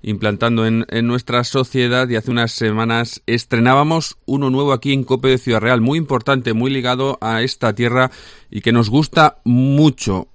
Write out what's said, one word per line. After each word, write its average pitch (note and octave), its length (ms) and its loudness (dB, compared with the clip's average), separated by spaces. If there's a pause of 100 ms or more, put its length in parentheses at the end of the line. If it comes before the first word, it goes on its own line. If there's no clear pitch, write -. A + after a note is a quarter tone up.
implantando G#2+ 640 -2
en, A2+ 240 0
en A#2 180 -2
nuestra A#2+ 380 -2
sociedad B2+ 640 -2
y A#2+ 80 -2
hace A2 140 -4
unas A#2 220 -2
semanas A2+ 760 -2
estrenábamos C3 1000 0
uno C#3 240 -2
nuevo C3+ 240 0
aquí C#3 220 -2
en C3+ 100 -2
cope C3 240 0
de C3 80 4
Ciudad A#2 240 0
Real, A#2 220 2
muy C#3 160 0
importante, C3 560 -2
muy B2 160 0
ligado C3 500 -2
a A2+ 220 -2
esta A#2+ 320 -2
tierra A#2+ 360 0 (400)
y G#2 120 -10
que A#2 100 2
nos A#2 160 4
gusta D3+ 560 2
mucho. B2+ 920 2